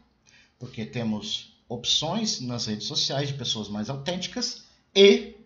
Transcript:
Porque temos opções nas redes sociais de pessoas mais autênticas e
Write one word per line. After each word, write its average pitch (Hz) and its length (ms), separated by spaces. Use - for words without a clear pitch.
Porque 113 260
temos 107 720
opções 170 720
nas 120 260
redes 107 200
sociais 143 420
de - 60
pessoas 110 340
mais 104 200
autênticas 180 760
e 208 520